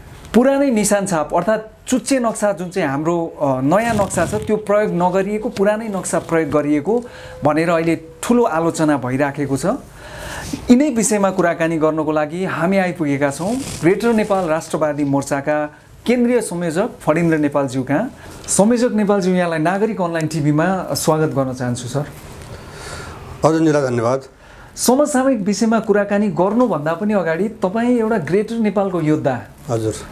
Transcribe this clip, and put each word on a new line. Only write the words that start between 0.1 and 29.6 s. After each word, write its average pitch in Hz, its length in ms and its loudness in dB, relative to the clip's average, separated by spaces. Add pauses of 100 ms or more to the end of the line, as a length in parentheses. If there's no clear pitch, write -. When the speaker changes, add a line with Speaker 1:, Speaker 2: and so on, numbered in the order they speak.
Speaker 1:
पुरानै 277 380 4
निशान 202 340 2
छाप 160 280 -2
अर्थात् 214 540 -2
चुच्चे 262 320 0
नक्सा 214 320 0
जुन 175 180 -6
चाहिँ 165 200 -2
हाम्रो, 160 520 -2
अ, 135 200 0
नयाँ 214 340 2
नक्सा 190 300 0
छ 202 100 -4
त्यो 214 220 0
प्रयोग 214 360 0
नगरिएको 190 560 0
पुरानै 214 380 0
नक्सा 185 320 -2
प्रयोग 160 300 0
गरिएको 147 540 0 (400)
भनेर 151 260 2
अहिले 165 300 2 (240)
ठुलो 240 200 4
आलोचना 160 540 2
भइराखेको 135 600 -2
छ। 147 80 -4 (1040)
यिनै 277 180 6
विषयमा 208 420 2
कुराकानी 165 460 0
गर्नको 156 340 0
लागि 156 340 -2
हामी 165 320 0
आइपुगेका 143 540 0
छौँ 180 240 -4
ग्रेटर 220 580 0
नेपाल 202 320 2
राष्ट्रवादी 156 580 -2
मोर्चाका 139 720 -2 (300)
केन्द्रीय 240 360 2
संयोजक 175 480 -2 (120)
फणीन्द्र 160 360 2
नेपालज्यू 139 460 0
कहाँ। 156 280 -2 (360)
संयोजक 226 440 2
नेपालज्यू, 202 420 2
यहाँलाई 175 260 0
नागरिक 190 420 0
अनलाइन 165 260 -2
टिभीमा 156 640 0
स्वागत 156 400 0
गर्न 131 200 -2
चाहन्छु, 123 340 -4
सर। 143 180 -4 (1400)
Speaker 2:
अर्जुनजीलाई 156 360 4
धन्यवाद। 123 420 0 (520)
Speaker 1:
समसामयिक 269 640 2
विषयमा 208 400 0
कुराकानी 202 480 2
गर्नुभन्दा 180 640 0
पनि 208 200 -2
अगाडि 175 360 0
तपाईँ 226 500 0
एउटा 220 180 0
ग्रेटर 190 380 -2
नेपालको 196 460 0
योद्धा। 147 400 0 (280)